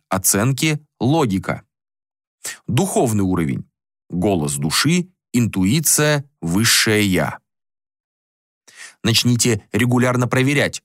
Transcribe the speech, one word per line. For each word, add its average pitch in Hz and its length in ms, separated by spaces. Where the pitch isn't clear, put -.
оценки, 127 760
логика. 113 640
Духовный 131 560
уровень. 87 460
Голос 85 460
души, 165 540
интуиция, 139 960
высшее 104 640
«я». 87 340
Начните 117 680
регулярно 123 560
проверять, 131 580